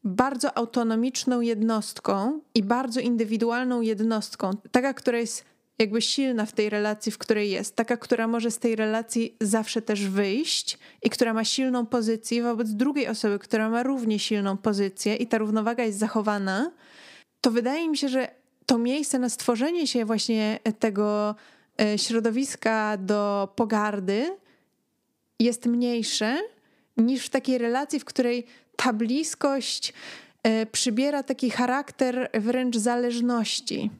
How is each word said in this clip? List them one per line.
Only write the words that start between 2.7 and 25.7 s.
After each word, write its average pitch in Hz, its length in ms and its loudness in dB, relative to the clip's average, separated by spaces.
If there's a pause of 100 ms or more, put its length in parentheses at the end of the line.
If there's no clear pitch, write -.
indywidualną 233 800 0
jednostką, 220 680 0 (220)
taka, 262 220 2
która 240 240 0
jest 226 260 -4 (340)
jakby 220 240 2
silna 247 440 0
w - 60 -12
tej 214 180 0
relacji, 208 420 -2
w - 60 -10
której 208 320 2
jest, 190 260 -4
taka, 233 200 2
która 226 320 0
może 233 220 0
z 220 80 -6
tej 226 180 0
relacji 226 640 -2
zawsze 220 420 0
też 208 240 0
wyjść 202 720 0 (240)
i 240 80 2
która 226 240 2
ma 220 100 0
silną 247 420 0
pozycję 226 560 0
wobec 233 280 0
drugiej 262 380 0
osoby, 214 300 0
która 220 320 0
ma 233 120 0
równie 240 360 0
silną 196 380 -2
pozycję 202 600 0
i 240 100 -4
ta 233 120 0
równowaga 220 460 0
jest 208 140 -2
zachowana, 208 720 0 (720)
to 247 100 4
wydaje 254 380 0
mi 302 80 0
się, 285 120 -2
że 254 200 0 (400)
to 240 100 6
miejsce 262 400 0
na 247 100 0
stworzenie 269 580 0
się 233 180 0
właśnie 214 540 0 (200)
tego, 208 560 0 (460)
e, 208 180 2
środowiska 220 1000 0
do 202 600 0
pogardy 208 800 0 (1040)
jest 240 260 2
mniejsze 240 720 0 (580)